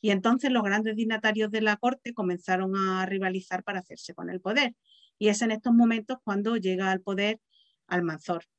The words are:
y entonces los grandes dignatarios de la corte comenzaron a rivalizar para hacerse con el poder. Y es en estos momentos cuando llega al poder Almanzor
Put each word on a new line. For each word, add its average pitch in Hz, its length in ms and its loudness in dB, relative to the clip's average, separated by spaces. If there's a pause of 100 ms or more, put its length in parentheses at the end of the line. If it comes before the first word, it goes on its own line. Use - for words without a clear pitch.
y 214 100 2
entonces 226 400 2
los 240 120 2
grandes 214 320 0
dignatarios 220 560 0
de 220 100 0
la 214 140 2
corte 240 380 -2
comenzaron 190 640 -2
a 185 280 0
rivalizar 190 580 -4
para 196 160 -6
hacerse 170 340 -16
con 175 160 -10
el 185 100 -8
poder. 240 360 0 (420)
Y 208 100 2
es 208 140 2
en 226 100 0
estos 220 220 2
momentos 233 500 4
cuando 208 320 -2
llega 185 340 0
al 190 120 0
poder 202 380 -2 (480)
Almanzor 170 580 -2 (140)